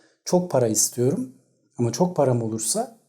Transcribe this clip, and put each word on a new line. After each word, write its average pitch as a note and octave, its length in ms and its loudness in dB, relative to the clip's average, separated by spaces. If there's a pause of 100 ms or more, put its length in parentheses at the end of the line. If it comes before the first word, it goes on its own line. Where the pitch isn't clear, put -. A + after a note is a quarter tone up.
(240)
Çok F3+ 260 0
para B2 160 4
istiyorum B2 680 0 (460)
ama A#2+ 140 0
çok F3+ 240 0
param B2+ 260 2
olursa A2+ 540 -4 (120)